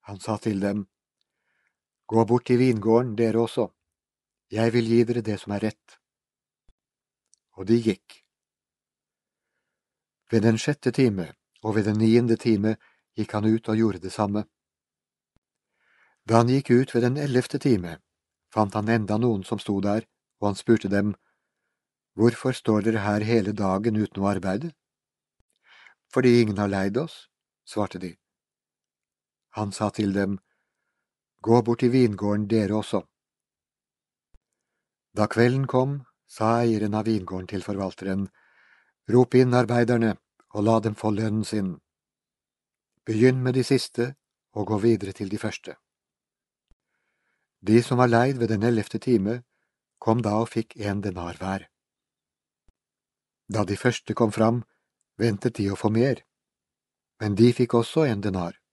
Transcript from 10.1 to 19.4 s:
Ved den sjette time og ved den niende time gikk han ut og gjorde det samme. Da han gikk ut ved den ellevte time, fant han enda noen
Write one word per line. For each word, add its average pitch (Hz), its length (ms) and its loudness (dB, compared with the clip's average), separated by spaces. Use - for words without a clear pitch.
Ved 113 100 4
den 110 160 4
sjette 131 360 -2
time 101 420 0
og 107 160 -6
ved 107 80 0
den 107 160 0
niende 113 360 4
time 107 420 0
gikk - 240 -8
han 104 80 -4
ut 113 240 0
og 110 80 0
gjorde 104 240 0
det 92 120 -12
samme. 104 340 -4
Da 113 140 6
han 120 100 2
gikk 139 180 0
ut 127 240 2
ved 120 80 2
den 123 140 0
ellevte 139 420 -2
time, 90 400 0
fant 104 240 0
han 107 160 -4
enda 107 240 0
noen 110 320 0